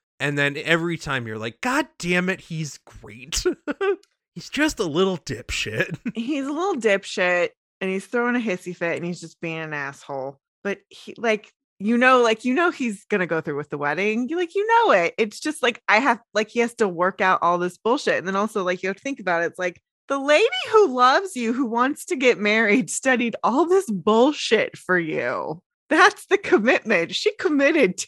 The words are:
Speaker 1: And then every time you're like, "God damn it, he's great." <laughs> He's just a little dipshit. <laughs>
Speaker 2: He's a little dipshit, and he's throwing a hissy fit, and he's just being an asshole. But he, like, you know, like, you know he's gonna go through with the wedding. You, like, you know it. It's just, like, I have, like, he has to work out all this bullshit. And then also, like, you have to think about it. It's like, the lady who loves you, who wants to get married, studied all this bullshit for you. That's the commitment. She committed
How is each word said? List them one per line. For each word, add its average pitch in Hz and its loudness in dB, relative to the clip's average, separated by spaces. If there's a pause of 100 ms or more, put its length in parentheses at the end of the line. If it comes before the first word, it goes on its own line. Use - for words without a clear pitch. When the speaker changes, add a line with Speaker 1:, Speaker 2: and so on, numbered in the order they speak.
(200)
Speaker 1:
And 143 -4
then 143 0
every 165 -2
time 131 -6
you're 110 -10
like, 110 -10
"God 254 -2 (120)
damn 180 -2
it, 185 -6
he's 160 -10
great." - -10 (500)
<laughs> - -18
He's - -16
just 302 -2
a 220 -2
little 180 0
dipshit. 120 -6
<laughs> 247 -6
Speaker 2:
He's 269 -4
a 277 -6
little 349 -4
dipshit, 190 0 (320)
and 190 -4
he's 190 -6
throwing 240 -2
a 247 -2
hissy 185 -6
fit, 170 -4
and 151 -8
he's 175 -8
just - -20
being 160 -8
an 156 -10
asshole. 139 -10 (260)
But 196 -6 (100)
he, - -20
like, 220 -4 (280)
you 220 0
know, 254 4
like, 226 2
you 247 0
know 339 2
he's 233 -6
gonna 190 -2
go 160 -2
through 147 -6
with 143 -10
the 147 -6
wedding. 202 -2
You, 330 -6
like, 339 -4
you 415 -2
know 453 4
it. 170 2
It's 214 -2
just, 302 -4
like, 233 0
I 202 6
have, 262 2 (160)
like, 214 -2
he 233 -4
has 233 -2
to 214 0
work 180 -2
out 185 2
all 175 2
this 175 -4
bullshit. 214 0
And 156 -6
then 190 -2
also, 208 -2
like, 180 -4
you 190 -4
have 196 -6
to - -20
think 269 -8
about 180 0
it. 170 0
It's - -10
like, 180 -6 (260)
the 277 -2
lady 294 4 (260)
who 403 6
loves 277 4
you, 233 -2
who 247 0
wants 240 -2
to 359 -6
get 247 2
married, 208 2
studied 247 0
all 254 2
this 359 2
bullshit 220 2
for 180 0
you. 143 -4 (300)
That's - 4
the 392 4
commitment. 214 2
She - 0
committed 285 2 (100)